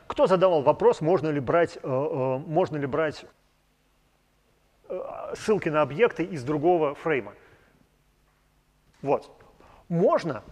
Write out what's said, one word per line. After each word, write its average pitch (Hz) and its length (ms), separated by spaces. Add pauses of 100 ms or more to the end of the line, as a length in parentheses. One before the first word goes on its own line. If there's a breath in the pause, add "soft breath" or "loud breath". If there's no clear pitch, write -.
Кто - 200
задавал 175 360
вопрос, 151 380
можно 156 280
ли 147 120
брать, 151 360
э, - 60
э, 135 560
можно 160 380
ли 143 100
брать, 143 400 (1600)
э, - 480
ссылки 196 320
на 151 140
объекты 160 420
из 180 200
другого 156 500
фрейма? 120 400 (1700 soft breath)
Вот. 135 280 (600 soft breath)
Можно 170 600